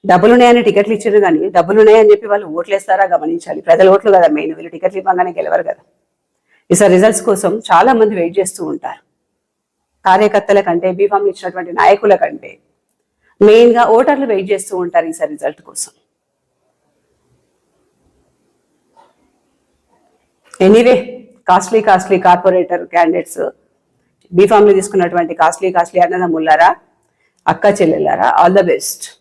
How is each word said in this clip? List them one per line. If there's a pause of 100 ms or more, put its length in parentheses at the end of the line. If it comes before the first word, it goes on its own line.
డబ్బులు
ఉన్నాయని
టికెట్లు
ఇచ్చారు,
కానీ (140)
డబ్బులు
ఉన్నాయని
చెప్పి
వాళ్ళు (100)
ఓట్లు
వేస్తారా
గమనించాలి.
ప్రజల
ఓట్లు
కదా
మెయిన్,
వీళ్ళు
టికెట్లు
ఇవ్వగానే
గెలవరు
కదా. (880)
ఈసారి
రిజల్ట్స్
కోసం (180)
చాలా
మంది
వెయిట్
చేస్తూ (100)
ఉంటారు. (1040)
కార్యకర్తల
కంటే,
బీఫామ్లు
ఇచ్చినటువంటి
నాయకుల
కంటే (920)
మెయిన్గా (120)
ఓటర్లు
వెయిట్
చేస్తూ (100)
ఉంటారు
ఈసారి
రిజల్ట్
కోసం. (4000)
ఎనీవే, (540)
కాస్ట్లీ,
కాస్ట్లీ
కార్పొరేటర్ (100)
క్యాండిడేట్స్, (880)
బీఫామ్లు
తీసుకున్నటువంటి
కాస్ట్లీ,
కాస్ట్లీ
అన్నదమ్ములారా, (760)
అక్క (140)
చెల్లెలారా, (140)
all
the
best. (200)